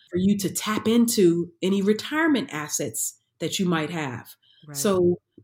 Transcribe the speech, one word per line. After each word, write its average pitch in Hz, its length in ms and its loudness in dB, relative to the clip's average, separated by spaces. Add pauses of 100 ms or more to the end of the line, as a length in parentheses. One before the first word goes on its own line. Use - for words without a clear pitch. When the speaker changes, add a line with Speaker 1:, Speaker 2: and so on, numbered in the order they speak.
(100)
Speaker 1:
for 175 80 -2
you 196 180 2
to 196 140 -2
tap 214 360 -4
into 208 640 4 (120)
any 196 180 2
retirement 220 720 0
assets 147 680 -6 (200)
that - 200 -4
you 190 80 0
might 160 240 0
have. 143 440 -8 (320)
Speaker 2:
Right. 147 100 -14
Speaker 1:
So 180 440 2 (240)